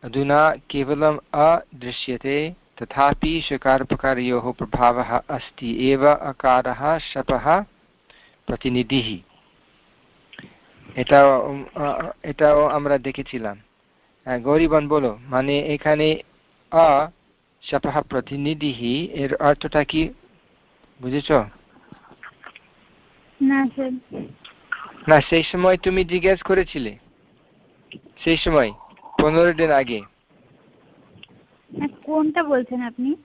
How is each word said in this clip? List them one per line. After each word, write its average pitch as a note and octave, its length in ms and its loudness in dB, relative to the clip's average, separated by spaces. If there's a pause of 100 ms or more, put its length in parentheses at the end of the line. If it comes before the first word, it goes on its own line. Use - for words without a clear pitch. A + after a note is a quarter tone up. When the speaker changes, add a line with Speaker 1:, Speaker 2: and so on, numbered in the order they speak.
Speaker 1:
অধুনা C#3 500 2 (140)
কেবলম D3 480 0 (140)
আ D#3+ 280 4 (160)
দৃশ্যতে, C3+ 800 -6 (240)
তথাপি C#3+ 640 0
শকারপকারযোঃ B2+ 1080 0
প্রভাবঃ A#2+ 680 0
अस्ति B2 720 -6
एव C3+ 180 4
अकारः C3 920 0
शपः C#3+ 680 -2 (840)
প্রতিনিধিঃ। B2 720 -2 (1800)
এটাও, C3+ 540 4
উম, C#3 140 -10 (120)
আ, - 340 -6 (140)
এটাও D3 420 2
আমরা C#3+ 320 -2
দেখেছিলাম। B2 640 -8 (680)
হ্যাঁ, B2+ 140 -4
গৌরীবন D3+ 480 2
বলো, C#3 340 0
মানে C3+ 380 0
এখানে D3+ 640 0 (480)
আ D#3 360 4 (560)
শপঃ C#3+ 380 -4
প্রতিনিধিঃ, C#3 1120 -4
এর C#3 240 -4
অর্থটা D3 480 2
কি D#3 260 -2 (920)
বুঝেছ? C3+ 300 -4 (2000)
Speaker 2:
না C4+ 260 2
স্যার। C4 240 -6 (1160)
Speaker 1:
না, D#3 140 8
সেই E3 220 0
সময় F3+ 340 2
তুমি F#3 280 -2
জিজ্ঞেস F3+ 360 0
করেছিলে, D#3 560 -2 (1300)
সেই E3 140 2
সময় C#3+ 340 2 (500)
পনেরো E3 320 4
দিন D#3+ 180 0
আগে। B2 300 0 (2000)
Speaker 2:
কোনটা D#4 400 -2
বলছেন B3+ 380 -2
আপনি? B3 440 -4